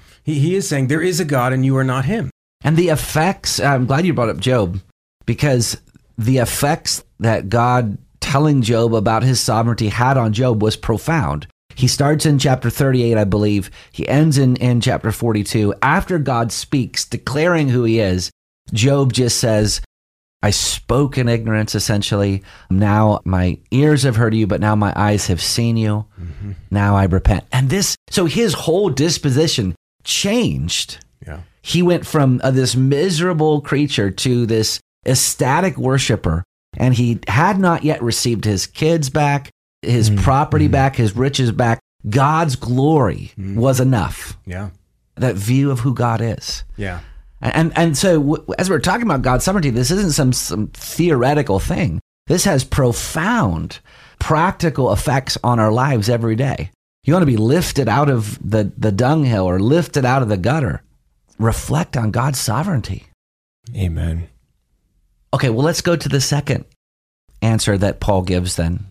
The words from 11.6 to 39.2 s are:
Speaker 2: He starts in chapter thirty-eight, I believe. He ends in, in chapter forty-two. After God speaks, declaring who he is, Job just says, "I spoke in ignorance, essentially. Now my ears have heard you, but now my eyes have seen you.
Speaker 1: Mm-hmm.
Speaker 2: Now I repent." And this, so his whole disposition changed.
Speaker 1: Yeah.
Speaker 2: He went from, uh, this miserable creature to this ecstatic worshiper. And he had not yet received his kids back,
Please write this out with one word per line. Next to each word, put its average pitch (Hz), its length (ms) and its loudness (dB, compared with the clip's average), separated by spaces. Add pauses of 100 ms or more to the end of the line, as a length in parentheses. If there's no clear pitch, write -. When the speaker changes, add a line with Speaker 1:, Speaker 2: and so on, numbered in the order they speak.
Speaker 2:
He 127 120 0
starts 143 380 2
in 147 140 4
chapter 127 300 0
thirty-eight, 123 480 2
I 104 80 2
believe. 104 440 0 (220)
He - 160 -8
ends 147 300 4
in, 127 200 4
in 123 220 2
chapter 110 320 0
forty-two. 107 680 0
After 165 380 0
God 120 320 -2
speaks, - 520 -4
declaring 151 640 0
who 123 140 2
he 113 160 2
is, 90 300 0 (420)
Job 135 400 2
just 123 280 0
says, 107 420 0 (640)
"I 104 80 2
spoke - 680 -2
in 123 100 0
ignorance, 110 460 -2
essentially. 101 720 -2 (260)
Now 104 560 2
my 90 320 0 (140)
ears 143 320 4
have 123 140 0
heard 113 180 2
you, 110 100 2
but 92 160 -2
now 107 140 2
my 104 200 0
eyes 104 320 0
have 87 140 -2
seen 117 360 -2
you. 107 280 -2 (160)
Speaker 1:
Mm-hmm. 87 300 -12 (180)
Speaker 2:
Now 101 260 2
I 98 100 4
repent." 92 460 2
And 131 200 2
this, - 240 -2 (160)
so 185 140 0
his 196 280 0
whole 180 360 0
disposition 131 840 0 (280)
changed. 151 1000 -4 (220)
Speaker 1:
Yeah. 80 160 -14 (200)
Speaker 2:
He 175 220 -2
went 175 240 2
from, 131 360 2
uh, 131 60 2
this 127 260 2
miserable 151 840 2
creature 139 480 -2
to 120 380 -2
this 110 320 0 (260)
ecstatic 139 720 0
worshiper. 120 640 0 (320)
And 123 180 2
he 117 340 2
had 180 320 2
not 180 240 2
yet 147 180 0
received 117 440 -2
his 104 200 0
kids 156 440 0
back, 143 420 0 (320)